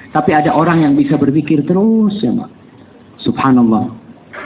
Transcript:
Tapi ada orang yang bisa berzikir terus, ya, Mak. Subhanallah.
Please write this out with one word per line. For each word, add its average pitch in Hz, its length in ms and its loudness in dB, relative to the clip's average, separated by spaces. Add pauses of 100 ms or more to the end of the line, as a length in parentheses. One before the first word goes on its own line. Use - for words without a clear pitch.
(140)
Tapi 156 200 -2
ada 151 200 0
orang 160 320 2
yang 143 80 2
bisa 147 240 0
berzikir 143 480 0
terus, 202 560 0
ya, 123 120 -2
Mak. - 160 -6 (720)
Subhanallah. 120 680 0 (560)